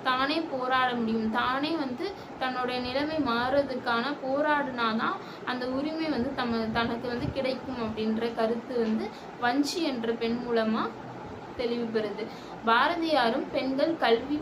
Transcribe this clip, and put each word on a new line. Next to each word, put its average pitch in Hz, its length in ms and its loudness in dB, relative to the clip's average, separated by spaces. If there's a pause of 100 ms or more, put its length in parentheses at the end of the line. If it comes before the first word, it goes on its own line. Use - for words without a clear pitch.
தானே 269 380 2
போராட 254 520 2
முடியும், 226 380 0
தானே 254 440 0
வந்து 277 300 -2 (340)
தன்னோட 254 420 -2
நிலைமை 285 360 -2
மாறுறதுக்கான 254 1000 0
போராடினாதான் 269 1000 0 (280)
அந்த 247 220 -4
உரிமை 311 420 -2
வந்து 262 260 0
தம-, 233 380 0
தனக்கு 233 340 0
வந்து 247 240 -2
கிடைக்கும் 262 500 -4
அப்படின்ற 220 540 0
கருத்து 233 440 0
வந்து 220 280 2 (340)
வஞ்சி 285 420 2
என்ற 233 280 0
பெண் 233 280 0
மூலமா 233 440 2 (760)
தெளிவு 240 280 0
பெறுது. 214 380 -2 (420)
பாரதியாரும் 285 840 4
பெண்கள் 269 460 2
கல்வி 247 440 4